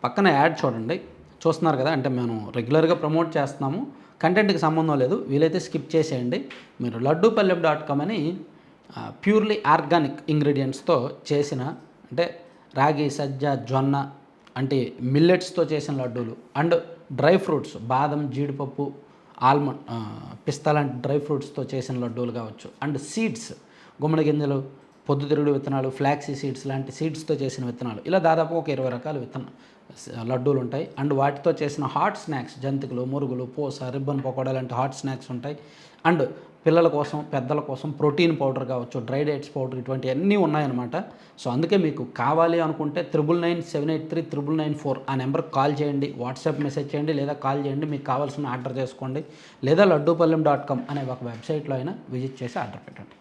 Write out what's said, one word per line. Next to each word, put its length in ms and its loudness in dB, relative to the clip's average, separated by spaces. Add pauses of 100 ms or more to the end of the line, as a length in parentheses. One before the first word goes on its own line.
పక్కన 240 4
యాడ్ 360 4
చూడండి. 360 -2 (460)
చూస్తున్నారు 300 2
కదా, 140 2
అంటే 180 0
మనం 480 -2
రెగ్యులర్గా 380 4
ప్రమోట్ 420 0
చేస్తున్నాము, 560 -2 (300)
కంటెంట్కి 360 4
సంబంధం 400 4
లేదు, 300 2
వీలైతే 300 2
స్కిప్ 380 -4
చేసేయండి. 480 0 (360)
మీరు 180 -4
లడ్డూపల్లెం 640 4
డాట్ 260 2
కామ్ 140 0
అని, 360 -2 (580)
ఆ, 160 -10 (120)
ప్యూర్లీ 420 4
ఆర్గానిక్ 600 4
ఇంగ్రీడియంట్స్తో 840 2 (220)
చేసిన, 300 0 (480)
అంటే 320 -2 (320)
రాగి, 360 4
సజ్జ, 340 -4 (260)
జొన్న 400 2 (460)
అంటే 360 0 (100)
మిల్లెట్స్తో 600 4
చేసిన 380 -2
లడ్డూలు 340 -6 (240)
and 140 4 (380)
డ్రై 240 6
ఫ్రూట్స్, 400 -2
బాదం, 540 0
జీడిపప్పు, 600 -4 (500)
ఆల్మండ్, 360 4 (120)
ఆ, 60 -6 (500)
పిస్తా 260 0
లాంటి 220 0
డ్రై 240 -2
ఫ్రూట్స్తో 460 -4 (100)
చేసిన 300 -4
లడ్డూలు 280 -4
కావచ్చు, 360 -10 (160)
and 140 -2 (120)
సీడ్స్, 420 -4 (500)
గుమ్మడి 200 2
గింజలు, 360 2 (500)
పొద్దుతిరుగుడు 440 2
విత్తనాలు, 380 0
ఫ్లాక్సీ 440 0
సీడ్స్ 320 -6
లాంటి 260 -4
సీడ్స్తో 420 -4
చేసిన 300 -4
విత్తనాలు, 420 -6
ఇలా 120 2
దాదాపు 360 4
ఒక 220 -2
ఇరవై 200 -2
రకాల 220 -6
విత్తన-, 340 -10 (460)
స-, 320 -10
లడ్డూలు 340 2
ఉంటాయి. 240 -4 (140)
And 180 2
వాటితో 300 2 (120)
చేసిన 220 -2
హాట్ 400 2
స్నాక్స్, 400 -6
జంతికలు, 400 -2
మురుగులు, 400 -2
పూస, 380 -6
రిబ్బన్ 440 -2
పకోడా 260 -2
లాంటి 220 -4
హాట్ 200 0
స్నాక్స్ 360 -8
ఉంటాయి. 280 -8 (500)
And 200 4 (380)
పిల్లల 220 8
కోసం, 440 -2
పెద్దల 280 0
కోసం 300 -8
ప్రోటీన్ 500 2
పౌడర్ 280 0
కావచ్చు, 400 -4
డ్రై 160 0
డేట్స్ 320 -4
పౌడర్, 260 -4
ఇటువంటివన్నీ 540 0 (100)
ఉన్నాయన్నమాట. 500 0 (460)
So 120 -6
అందుకే 220 2
మీకు 300 2 (100)
కావాలి 440 4
అనుకుంటే 420 -2 (100)
త్రిబుల్ 300 2
నైన్ 200 0
సెవెన్ 320 -4
ఎయిట్ 160 -6
త్రీ 120 -2
త్రిబుల్ 360 -2
నైన్ 160 0
ఫోర్ 240 -2 (120)
ఆ 120 0
నెంబర్కి 360 -2
కాల్ 220 2
చేయండి, 420 -2
WhatsApp 440 -4
మెసేజ్ 280 -6
చేయండి, 180 -2
లేదా 200 -2 (140)
కాల్ 200 0
చేయండి, 200 -2
మీకు 260 -6
కావాల్సిన 340 -4
ఆర్డర్ 360 -6
చేసుకోండి, 420 -6 (400)
లేదా 200 6
లడ్డూపల్లెం 580 4
డాట్ 260 2
కామ్ 220 -2
అనే 140 -4
ఒక 260 -8
వెబ్సైట్లో 460 -6
అయినా 180 -4 (140)
విజిట్ 340 -8
చేసి 160 -6
ఆర్డర్ 300 -8
పెట్టండి. 320 -20